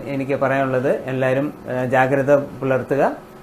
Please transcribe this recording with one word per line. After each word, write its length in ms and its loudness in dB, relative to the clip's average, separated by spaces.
എനിക്ക് 300 -4
പറയാനുള്ളത് 560 0
എല്ലാവരും, 640 0
ആ, 40 -2
ജാഗ്രത 500 4
പുലർത്തുക. 800 0